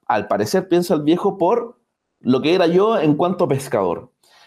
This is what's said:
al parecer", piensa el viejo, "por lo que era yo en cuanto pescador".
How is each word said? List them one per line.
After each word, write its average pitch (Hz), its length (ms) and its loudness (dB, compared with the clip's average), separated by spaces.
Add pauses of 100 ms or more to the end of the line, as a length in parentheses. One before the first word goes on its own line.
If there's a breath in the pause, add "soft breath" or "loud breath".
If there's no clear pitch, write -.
al 107 220 -2
parecer", 143 420 -2
piensa 175 240 0
el 151 80 0
viejo, 175 360 0
"por 233 420 -2 (420)
lo 127 200 0
que 151 120 0
era 180 140 2
yo 196 320 2
en 151 160 2
cuanto 175 320 0
pescador". 101 640 -2 (360 soft breath)